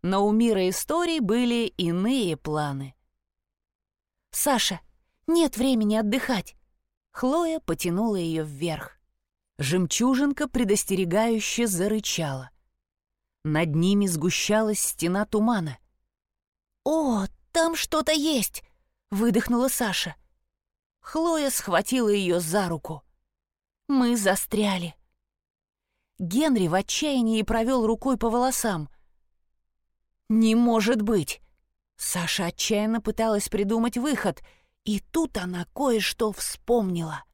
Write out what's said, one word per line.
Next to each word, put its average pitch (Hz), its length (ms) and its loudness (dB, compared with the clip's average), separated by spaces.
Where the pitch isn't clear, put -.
Но 190 240 2
у 208 60 2
мира 214 360 4
историй 330 520 -2
были 233 460 0
иные 180 600 0
планы. 143 580 -6
«Саша, 240 500 0
нет 330 300 2
времени 220 400 2
отдыхать!» 220 580 -2
Хлоя 320 480 0
потянула 185 580 -2
её 165 280 -2
вверх. 151 540 -8
Жемчужинка 247 920 0
предостерегающе 214 1160 0
зарычала. 170 840 -4
Над 156 300 0
ними 196 320 4
сгущалась 202 760 0
стена 185 460 -2
тумана. 208 520 0
«О, 269 420 0
там 330 220 2
что-то 311 380 0
есть!» — 294 500 0
выдохнула 240 580 2
Саша. 202 480 -4
Хлоя 320 480 0
схватила 214 640 0
её 180 300 2
за 175 280 -2
руку. 160 340 -8
«Мы 247 300 2
застряли». 196 760 0
Генри 208 500 2
в 160 60 0
отчаянии 226 680 0
провёл 226 460 0
рукой 233 320 0
по 233 100 0
волосам. 226 600 -2
«Не 220 260 4
может 226 460 4
быть!» 202 400 0
Саша 175 500 -4
отчаянно 214 540 0
пыталась 214 480 0
придумать 226 480 0
выход, 240 460 -2
и 208 160 -2
тут 320 380 -4
она 180 360 -6
кое-что 220 580 0
вспомнила. 175 1000 -2